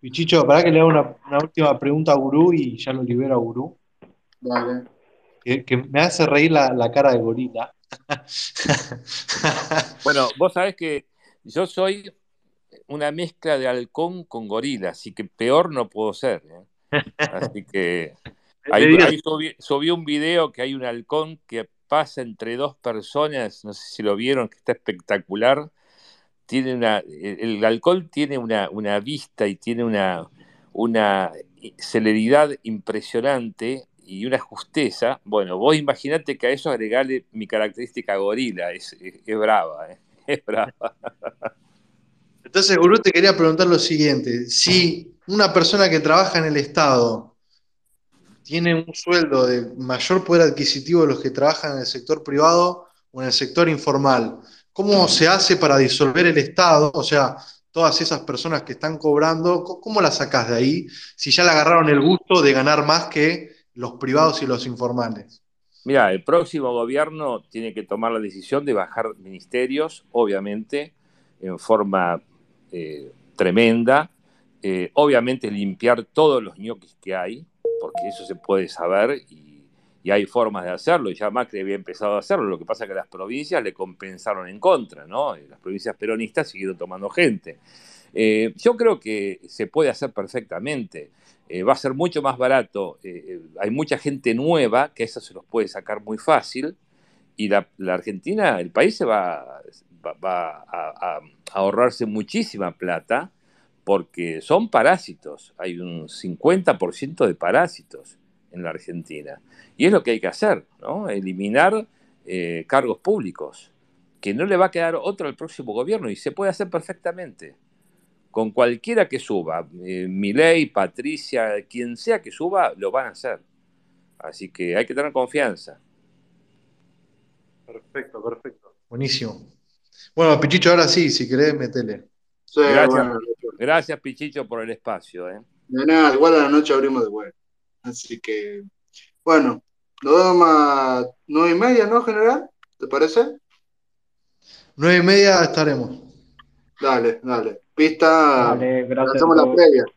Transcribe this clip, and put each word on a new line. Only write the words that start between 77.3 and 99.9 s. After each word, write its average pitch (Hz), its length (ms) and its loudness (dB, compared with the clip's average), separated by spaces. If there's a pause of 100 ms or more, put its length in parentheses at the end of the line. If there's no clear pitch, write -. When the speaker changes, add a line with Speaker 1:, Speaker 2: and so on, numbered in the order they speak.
Speaker 3:
porque - 280 -10
eso 95 180 -14
se 98 80 -12
puede 95 340 -2
saber 98 640 -2
y, 73 340 -20 (380)
y 90 80 -10
hay 101 160 2
formas 104 380 -2
de 90 80 -8
hacerlo, 127 400 -2
y - 20 -10
ya 104 160 -4
Macri 110 300 -6
había 98 160 -6
empezado 101 400 -6
a 101 40 -2
hacerlo. 156 260 -4
Lo 92 120 -4
que 85 80 -16
pasa 110 200 -8
es 98 40 -20
que 95 60 -10
las 92 120 -8
provincias 131 540 -8
le 101 100 -6
compensaron 92 800 -10
en 101 100 -18
contra, 123 460 -2
¿no? 110 320 -6
Y 73 100 -20
las 69 120 -20
provincias 98 360 -10
peronistas 113 540 -6
siguieron 95 300 -10
tomando 92 320 -10
gente. 117 480 -2 (520)
Eh, 110 440 0
yo 233 200 0
creo 226 240 0
que 101 480 -8
se 104 200 -8
puede 143 240 0
hacer 127 200 -8
perfectamente. 101 1000 -10 (360)
Eh, 90 140 -10
va 117 120 2
a - 40 2
ser 131 160 -4
mucho 156 300 -4
más 127 160 -4
barato. 107 640 -2
Eh, 87 240 -14
eh, 90 120 -14 (200)
hay 104 100 -4
mucha 143 300 -4
gente 135 340 -4
nueva 135 640 0
que 117 80 -6
eso - 180 -10
se - 140 -20
los 92 100 -20
puede 110 220 -4
sacar 104 340 -10
muy 110 160 -10
fácil. 139 580 -4 (640)
Y 107 120 -4
la, 98 180 0 (100)
la 92 160 -6
Argentina, 110 640 -4
el 87 120 -10
país 185 260 0
se 180 80 -4
va, 87 560 -4 (420)